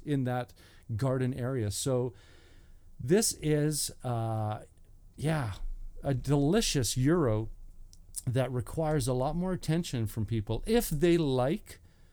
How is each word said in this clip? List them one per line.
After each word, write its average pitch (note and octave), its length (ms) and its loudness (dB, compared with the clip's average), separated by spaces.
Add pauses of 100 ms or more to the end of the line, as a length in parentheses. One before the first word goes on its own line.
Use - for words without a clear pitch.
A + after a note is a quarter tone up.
in C#3 200 0
that B2 280 -4 (420)
garden C3 380 0
area. B2 380 -2
So B2+ 420 0 (880)
this F3 380 4
is, D3+ 480 2 (140)
uh, A2+ 560 -2 (560)
yeah, C#3 380 -2 (500)
a C#3 100 0
delicious C#3+ 840 2
Euro B2+ 520 2 (800)
that C3 240 0
requires D3+ 560 -2
a C3+ 60 2
lot C3+ 220 0
more F3+ 180 -2
attention D#3+ 520 0
from G#2 220 -4
people A2 400 -2
if A3+ 220 4
they E3+ 280 4
like, C#3 600 0 (340)